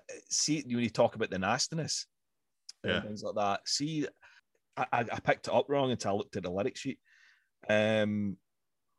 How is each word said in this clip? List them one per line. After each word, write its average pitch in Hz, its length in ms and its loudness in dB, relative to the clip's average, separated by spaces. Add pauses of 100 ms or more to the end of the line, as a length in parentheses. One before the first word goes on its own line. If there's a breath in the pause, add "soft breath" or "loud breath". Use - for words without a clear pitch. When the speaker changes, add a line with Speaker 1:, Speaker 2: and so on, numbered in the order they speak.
(280)
Speaker 1:
see, 151 380 0
when 120 140 -2
you 113 100 0
talk 117 240 4
about 107 160 -2
the 92 80 -4
nastiness 127 680 -2 (760)
and 90 100 0
Speaker 2:
Yeah. 90 100 0
Speaker 1:
things 107 200 -10
like 98 140 -6
that. 101 320 0
See, 151 380 -2 (720 soft breath)
I, 139 160 0
I, 123 80 2
I 120 200 -4
picked - 280 0
it - 60 0
up 120 140 4
wrong 139 240 2
until 107 200 -2
I - 20 2
looked 107 220 -4
at 95 60 -4
the 90 80 -6
lyric 98 260 -2
sheet. - 220 -8 (720 soft breath)
Um, 107 680 4 (640)